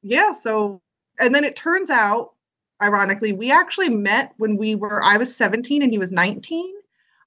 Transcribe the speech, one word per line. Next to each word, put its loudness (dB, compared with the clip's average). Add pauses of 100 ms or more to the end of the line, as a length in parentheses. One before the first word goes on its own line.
Yeah. 0
So, -4 (400)
and 2
then 2
it -4
turns -2
out, 0 (500)
ironically, 2
we -2
actually 2
met 0
when 0
we -2
were, -4
I 6
was -4
seventeen 0
and 2
he 0
was -4
nineteen. -4 (520)